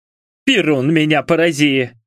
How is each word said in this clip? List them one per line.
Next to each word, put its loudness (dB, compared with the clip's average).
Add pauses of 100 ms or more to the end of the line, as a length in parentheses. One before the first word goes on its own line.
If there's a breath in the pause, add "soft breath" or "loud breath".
(440)
Перун, 0
меня 0
порази! 0 (140)